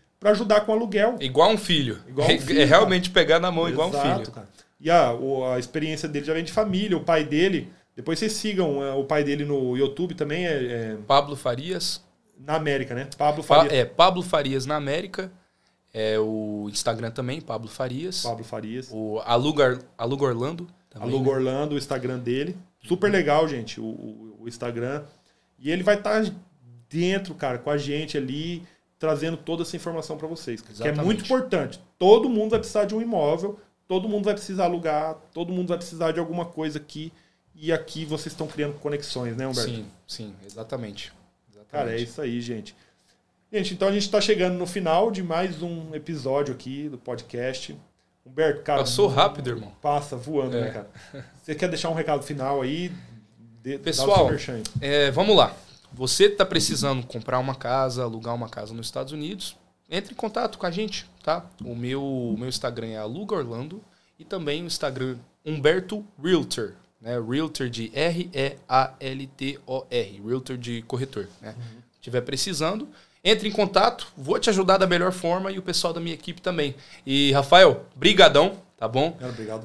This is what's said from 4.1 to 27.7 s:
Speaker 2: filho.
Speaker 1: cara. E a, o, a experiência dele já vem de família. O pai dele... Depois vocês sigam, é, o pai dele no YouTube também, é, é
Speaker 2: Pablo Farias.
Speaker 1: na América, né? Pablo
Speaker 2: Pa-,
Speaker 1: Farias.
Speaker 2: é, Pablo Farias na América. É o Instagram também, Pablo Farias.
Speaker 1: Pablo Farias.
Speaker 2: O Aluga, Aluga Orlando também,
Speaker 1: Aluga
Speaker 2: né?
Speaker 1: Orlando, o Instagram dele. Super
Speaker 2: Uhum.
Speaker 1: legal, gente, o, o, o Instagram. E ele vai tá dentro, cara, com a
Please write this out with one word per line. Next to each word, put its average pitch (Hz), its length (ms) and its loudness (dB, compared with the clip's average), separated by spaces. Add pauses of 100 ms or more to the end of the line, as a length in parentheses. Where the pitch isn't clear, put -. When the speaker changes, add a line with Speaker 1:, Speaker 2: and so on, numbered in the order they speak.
Speaker 2:
filho. 110 120 -8
Speaker 1:
cara. 104 180 -18 (300)
E 147 100 -2
a, 156 240 6
o, 131 380 -2
a 127 80 0
experiência 156 500 -4
dele 143 160 -4
já 156 80 -2
vem 165 100 0
de 165 80 -8
família. 202 460 0
O - 60 -2
pai 160 200 4
dele... 151 480 2 (240)
Depois 156 240 -4
vocês 214 140 0
sigam, 180 500 -2
é, 139 100 -4
o 135 100 0
pai 151 200 0
dele 143 220 -2
no 131 320 0
YouTube 139 380 0
também, 165 320 -4
é, 165 40 0 (420)
é 107 40 -8 (100)
Speaker 2:
Pablo 143 280 2
Farias. 139 680 -6 (340)
Speaker 1:
na 143 180 -4
América, 139 400 -2
né? 127 120 -6 (100)
Pablo 147 260 2
Speaker 2:
Pa-, 147 140 8
Speaker 1:
Farias. 151 160 6
Speaker 2:
é, 127 120 4
Pablo 180 380 6
Farias 135 420 0
na 147 100 -2
América. 185 560 -4 (640)
É 110 240 0
o 107 540 -2
Instagram 113 400 -4
também, 131 300 -6
Pablo 113 260 -8
Farias. 135 560 -6
Speaker 1:
Pablo 113 220 -6
Farias. 113 460 -10
Speaker 2:
O 110 340 -6
Aluga, 131 540 2 (180)
Aluga 135 280 -2
Orlando 139 420 -4 (220)
também, 113 200 -10
Speaker 1:
Aluga 131 200 0
Speaker 2:
né? 135 60 0
Speaker 1:
Orlando, 135 400 -2
o - 20 -2
Instagram 127 420 -4
dele. 131 380 -4 (260)
Super 180 240 0
Speaker 2:
Uhum. 190 40 4
Speaker 1:
legal, 160 360 4
gente, 120 320 -8
o, 113 40 -8
o, 110 580 -12
o 117 60 -14
Instagram. 120 560 -6 (560)
E 135 100 -6
ele 180 140 0
vai 202 140 4
tá 214 260 0 (680)
dentro, 180 460 -2
cara, 127 220 -2
com 123 120 -6
a 147 80 2